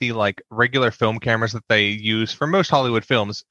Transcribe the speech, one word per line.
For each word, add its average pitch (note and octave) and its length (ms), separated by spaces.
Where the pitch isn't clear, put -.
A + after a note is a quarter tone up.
the, A#2+ 120
like, G#2 380
regular A#2+ 400
film A2+ 300
cameras A2+ 320
that A2+ 160
they G#2 180
use G#2+ 460
for D3 160
most F#3 220
Hollywood B2 340
films G#2+ 460